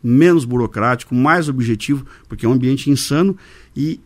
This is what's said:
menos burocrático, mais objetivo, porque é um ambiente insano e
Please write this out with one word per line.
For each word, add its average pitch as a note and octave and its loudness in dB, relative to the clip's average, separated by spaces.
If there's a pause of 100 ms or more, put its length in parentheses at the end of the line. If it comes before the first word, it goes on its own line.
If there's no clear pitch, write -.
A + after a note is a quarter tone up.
menos D3 4
burocrático, A#2+ -2
mais D3+ 2
objetivo, B2+ -4 (200)
porque A2 -8
é - 2
um B2 2
ambiente C3 -2
insano D#3 0 (400)
e D3+ -6